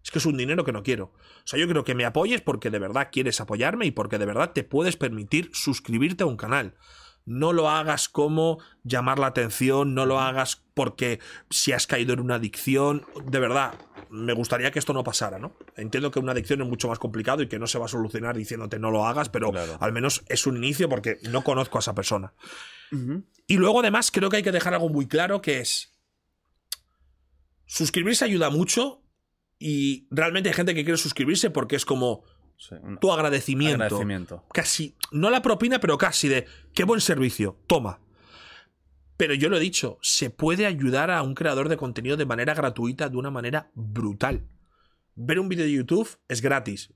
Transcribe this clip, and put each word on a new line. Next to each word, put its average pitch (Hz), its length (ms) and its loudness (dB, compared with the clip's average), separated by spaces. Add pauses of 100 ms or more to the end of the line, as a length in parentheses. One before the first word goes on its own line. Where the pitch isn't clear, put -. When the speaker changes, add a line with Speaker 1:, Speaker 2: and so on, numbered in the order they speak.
Speaker 1:
es - 60 -14
que 160 100 -2
es 160 60 0
un 147 120 2
dinero 147 260 0
que 135 80 -2
no 104 120 -6
quiero. 110 220 0 (380)
O - 40 -16
sea, 139 120 -2
yo 175 80 2
creo 156 160 2
que 127 120 -2
me 123 100 0
apoyes 185 360 2
porque 117 280 -2
de 107 100 0
verdad 110 320 -2
quieres 127 300 0
apoyarme 135 440 0
y 143 60 0
porque 104 260 -2
de 104 80 0
verdad 127 280 0
te 131 100 -2
puedes 170 340 0
permitir 123 560 -2
suscribirte 139 720 0
a 170 40 4
un 120 100 -2
canal. 113 380 -2 (500)
No 143 280 0
lo 160 160 4
hagas 151 400 0
como 156 480 2 (260)
llamar 127 340 0
la 139 100 4
atención, 131 640 2
no 135 120 2
lo 131 140 2
hagas 131 540 -2
porque 123 460 -2 (300)
si - 220 2
has - 160 2
caído 123 260 0
en 123 60 0
una 123 160 -2
adicción. 139 720 0 (200)
De 131 140 0
verdad, 123 360 2 (340)
me 113 240 -4
gustaría 120 380 0
que 151 80 -4
esto 151 120 0
no 131 140 -2
pasara, 101 340 -4
¿no? 139 160 -14 (220)
Entiendo 127 340 -4
que 143 80 -2
una 131 140 -2
adicción 139 280 0
es 127 60 -4
mucho 120 220 -2
más 113 100 -4
complicado 117 440 -2
y 117 40 -2
que 110 120 -6
no 117 80 -4
se 123 120 -2
va 117 60 -4
a - 20 -6
solucionar 117 480 -4
diciéndote 110 420 -6
"no 110 140 0
lo 107 140 2
hagas", 123 240 0
pero 110 220 0
Speaker 2:
Claro. 82 280 -4
Speaker 1:
al 107 140 0
menos 123 340 -2
es - 200 0
un 123 100 0
inicio 139 320 0
porque 113 300 -2 (100)
no 127 160 -2
conozco 131 320 0
a - 20 -2
esa 104 160 -2
persona. 98 380 -2 (580)
Speaker 2:
Ujú. 143 320 -4 (240)
Speaker 1:
Y 190 100 4
luego, 208 220 6
además, 226 320 4
creo 190 180 2
que 208 80 2
hay 208 60 0
que 196 80 0
dejar 180 220 0
algo 170 160 2
muy 143 180 0
claro: 180 340 2
que 139 200 0
es - 320 -4 (1700)
suscribirse 180 600 0
ayuda 170 240 2
mucho 208 520 0 (580)
y 139 520 0
realmente 165 380 2
hay - 60 0
gente 175 200 2
que 151 80 0
quiere 165 140 2
suscribirse 160 520 0
porque 139 260 -2
es 131 100 -2
como 127 380 0 (340)
Speaker 2:
Sí, - 240 -20
un 98 180 -10
Speaker 1:
tu 190 120 4
agradecimiento. 143 720 2
Speaker 2:
agradecimiento. 101 600 -4 (100)
Speaker 1:
Casi, - 420 -2 (160)
no 160 180 2
la 247 120 4
propina, 240 380 2
pero 156 180 2
casi 160 320 2
de, 131 160 2 (280)
"Qué 180 100 2
buen 220 180 2
servicio, 127 560 0 (100)
toma". 123 320 0 (1200)
Pero 151 160 2
yo 143 160 2
lo 196 80 2
he - 20 2
dicho: 160 420 -2
se - 280 0
puede 170 360 0
ayudar 143 460 2
a 170 120 2
un 135 120 -4
creador 143 340 0
de 160 80 2
contenido 127 400 -4
de 147 80 0
manera 123 280 0
gratuita, 131 560 -2
de 123 80 -4
una 139 140 -4
manera 139 420 -4
brutal. 110 720 -2 (680)
Ver 143 240 0
un 190 100 0
vídeo 170 160 0
de 151 60 2
YouTube 147 460 0 (100)
es 117 140 -4
gratis, 123 540 -2